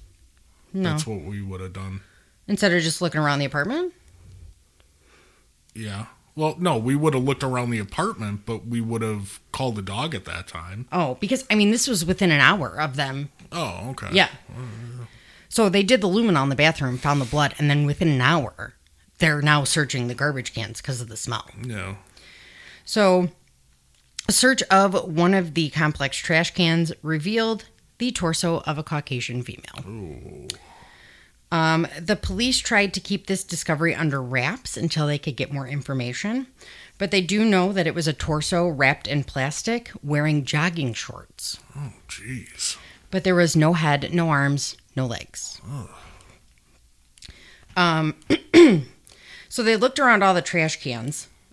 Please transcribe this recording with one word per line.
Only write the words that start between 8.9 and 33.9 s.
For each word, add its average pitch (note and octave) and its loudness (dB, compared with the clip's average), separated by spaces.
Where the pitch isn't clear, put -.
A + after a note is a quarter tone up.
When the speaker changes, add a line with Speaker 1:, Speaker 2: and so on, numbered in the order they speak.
Speaker 2:
have G#2+ -6
called B2+ -4
the G#2 -6
dog A2+ -6
at F#2+ -10
that E2+ -10
time. F#2 -12
Speaker 1:
Oh, D3+ 0
because, B3+ -2
I G#3+ 2
mean, G#3 6
this A#3+ 0
was F#3+ 0
within F3+ 2
an D3 6
hour C3+ 6
of D3 -2
them. C#3 -4
Speaker 2:
Oh, A#2+ -6
okay. - -10
Speaker 1:
Yeah. F3+ 4
Speaker 2:
Oh, A#2+ -14
yeah. A#2+ -14
Speaker 1:
So A3 4
they G3 4
did G#3 4
the G3+ 2
luminol F#3 4
in C#3 2
the C3+ 0
bathroom, C#3+ 2
found C#3+ 2
the C3+ 0
blood, C#3+ 0
and D3 2
then D3 2
within C#3+ 0
an C#3 2
hour, C3+ 0
they're D3+ 2
now D3 4
searching C3 -2
the B2 -6
garbage C#3 -4
cans A2 -10
'cause B2+ -6
of A2+ -12
the A2 -16
smell. - -8
Speaker 2:
Yeah. G2 -8
Speaker 1:
So F3+ 4
a A3 2
search B3+ 4
of F#3+ 4
one F3 4
of F3 0
the D#3+ 0
complex D3+ -2
trash E3 0
cans E3 2
revealed G#3 -2
the A#3+ -2
torso E3+ -2
of D3+ -4
a D#3 -6
Caucasian B2+ -6
female. - -16
Speaker 2:
Ooh. E2+ -14
Speaker 1:
Um, D#3+ 2
the F3 -2
police A#3+ -2
tried G3+ 0
to - -6
keep - -6
this F#3+ -4
discovery D#3+ -2